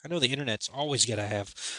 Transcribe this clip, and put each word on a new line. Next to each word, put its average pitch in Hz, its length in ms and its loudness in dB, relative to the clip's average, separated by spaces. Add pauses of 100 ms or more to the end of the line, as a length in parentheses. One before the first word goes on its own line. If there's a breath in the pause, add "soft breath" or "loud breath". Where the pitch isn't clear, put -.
I - 20 -10
know 175 120 -2
the 127 120 4
internet's 135 420 -2
always 139 320 2
gotta 104 220 0
have 101 260 -2 (240 loud breath)